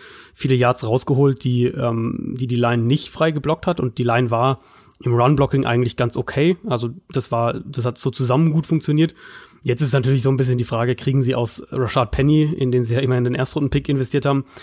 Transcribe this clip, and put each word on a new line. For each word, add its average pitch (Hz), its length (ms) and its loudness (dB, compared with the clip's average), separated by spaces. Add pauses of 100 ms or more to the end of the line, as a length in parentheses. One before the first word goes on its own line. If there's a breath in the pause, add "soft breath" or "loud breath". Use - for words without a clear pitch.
(340 loud breath)
viele 131 200 0
Yards 123 320 2
rausgeholt, 131 600 2
die, 123 180 2
ähm, 117 760 -2
die, 131 80 -4
die 120 120 -2
Line 120 260 2
nicht 127 260 0
frei - 220 0
geblockt 151 340 -4
hat, 175 140 0
und 120 180 -4
die 123 60 -2
Line 117 260 2
war 123 300 0 (420 loud breath)
im 123 140 0
Run-Blocking 135 500 2
eigentlich 120 300 0
ganz 120 220 -2
okay. 156 400 0 (100)
Also 120 220 -2 (240)
das - 180 -4
war, 117 300 0
das 127 240 -6
hat 123 120 -4
so - 140 -4
zusammen 139 400 2
gut 156 160 -2
funktioniert. 160 480 0 (480 loud breath)
Jetzt 123 180 -2
ist 131 120 0
natürlich 131 300 2
so 135 60 2
ein 135 80 2
bisschen 127 200 0
die 123 80 -2
Frage, 117 300 0
kriegen 135 280 0
sie 123 120 0
aus 120 360 -4
Rashad 127 400 0
Penny, 151 320 4
in 151 280 0
den 123 120 2
sie 117 120 -2
ja 127 40 2
immerhin 127 240 2
den 123 120 0
Erstrunden-Pick 139 540 -2
investiert 135 360 0
haben, 139 180 0 (200 loud breath)